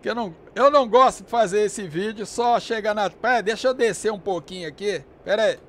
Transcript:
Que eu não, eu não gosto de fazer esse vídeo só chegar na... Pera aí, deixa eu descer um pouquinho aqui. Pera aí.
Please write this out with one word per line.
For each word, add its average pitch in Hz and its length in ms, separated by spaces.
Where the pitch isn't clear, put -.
Que 208 80
eu 220 60
não, 208 200
eu 262 160
não 285 180
gosto 233 360
de - 60
fazer 208 320
esse 202 260
vídeo 202 380
só 240 340
chegar 214 340
na... 202 160
Pera 240 280
aí, 208 60
deixa 220 240
eu 254 60
descer 226 380
um 208 80
pouquinho 180 500
aqui. 180 340
Pera 214 200
aí. 170 260